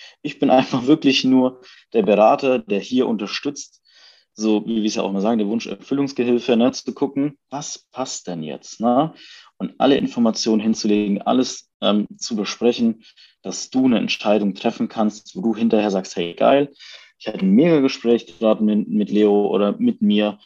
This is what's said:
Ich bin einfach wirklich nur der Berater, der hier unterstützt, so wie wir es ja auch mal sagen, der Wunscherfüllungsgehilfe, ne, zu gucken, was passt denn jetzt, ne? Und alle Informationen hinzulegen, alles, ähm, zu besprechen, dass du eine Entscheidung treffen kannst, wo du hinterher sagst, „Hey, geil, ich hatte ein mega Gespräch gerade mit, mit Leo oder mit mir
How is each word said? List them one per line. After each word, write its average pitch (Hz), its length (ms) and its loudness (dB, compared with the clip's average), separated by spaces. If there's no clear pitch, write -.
Ich - 180 -10
bin 135 120 2
einfach 127 360 2
wirklich 147 380 2
nur 131 380 2
der 113 80 2
Berater, 117 560 4
der 101 220 -6
hier 123 280 -2
unterstützt, - 760 -8
so 107 320 0
wie 113 100 -2
wir 107 80 0
es 107 100 -2
ja 117 80 -2
auch 98 80 -4
mal 95 100 -4
sagen, 113 180 0
der 104 100 -2
Wunscherfüllungsgehilfe, 120 1080 -2
ne, 120 140 4
zu 127 240 -8
gucken, 139 440 -4
was - 400 -14
passt - 380 -10
denn 85 160 -8
jetzt, - 360 -12
ne? 123 320 2
Und - 220 -8
alle 135 180 4
Informationen 113 640 0
hinzulegen, 104 600 0
alles, 123 580 -2
ähm, 104 260 0
zu - 180 -8
besprechen, 117 640 -2
dass - 280 -12
du 131 160 2
eine 120 120 4
Entscheidung 104 560 0
treffen 113 340 -4
kannst, - 460 -4
wo 92 60 -10
du 110 160 -2
hinterher 110 340 2
sagst, 95 240 -4
„Hey, 85 200 -6
geil, 139 360 2
ich - 80 -18
hatte 107 140 -8
ein 95 100 2
mega 151 300 4
Gespräch 120 580 0
gerade 110 240 2
mit, 107 260 0
mit 104 220 -2
Leo 104 380 4
oder 101 280 0
mit 120 260 -2
mir 104 440 2